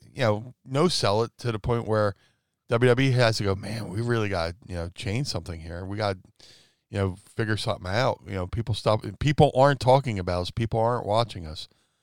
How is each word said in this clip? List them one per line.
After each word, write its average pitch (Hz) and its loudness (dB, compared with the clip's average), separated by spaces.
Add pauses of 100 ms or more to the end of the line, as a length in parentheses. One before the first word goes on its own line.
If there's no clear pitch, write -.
(120)
you - -6
know, 113 0 (140)
no 135 2
sell 110 2
it 117 -4
to 120 -4
the 110 -2
point 117 -2
where 107 2 (540)
W 120 4
W 127 4
E 131 4
has 120 4
to 110 -2
go, 98 2
"Man, 98 -8
we 98 -6
really 117 0
gotta, 87 -2 (120)
you 95 -10
know, 85 -6
change 120 -4
something 85 -8
here. 85 -12
We 98 -8
gotta, 101 -2 (720)
you 104 -4
know, 95 0 (200)
figure 110 0
something 92 -4
out." 117 0
You 101 -8
know, 92 -4
people 110 -4
stop, 107 0 (160)
people 147 4
aren't 135 4
talking 127 4
about 90 -2
us. 90 -6
People 113 -2
aren't 117 0
watching 104 -2
us. - -12 (360)